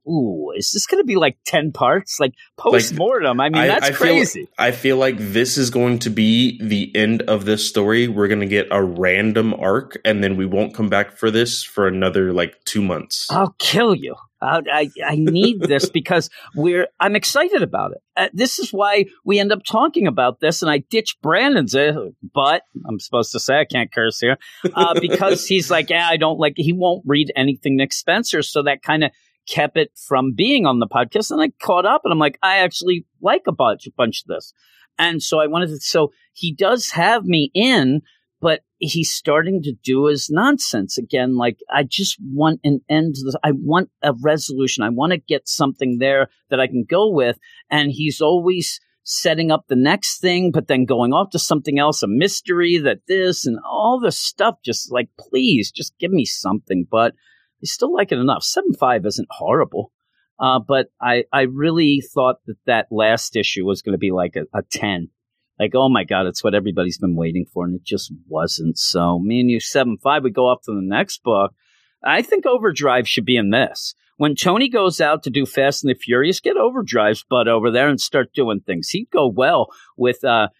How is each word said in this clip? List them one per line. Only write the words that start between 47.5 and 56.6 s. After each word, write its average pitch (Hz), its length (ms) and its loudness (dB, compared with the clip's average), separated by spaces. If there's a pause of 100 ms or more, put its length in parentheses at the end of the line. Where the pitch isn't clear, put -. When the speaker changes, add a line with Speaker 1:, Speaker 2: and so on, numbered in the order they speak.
Speaker 1:
And 147 200 2
he's 143 300 -4
always 175 600 0 (220)
setting 165 480 0
up 156 180 2
the 131 80 0
next 147 440 2
thing, 180 320 2
but - 160 -2
then 127 160 2
going 123 300 2
off 190 160 0
to 170 80 -4
something 147 400 -2
else, 147 240 0
a 110 40 0
mystery 175 720 0
that 131 300 0
this 185 380 0
and 113 200 -2
all 226 320 0
this 226 220 -2
stuff. - 420 -2
Just - 300 -6
like, 123 160 -2 (100)
please, 131 540 0
just - 260 -12
give 170 140 -4
me 147 140 2
something. 95 640 -4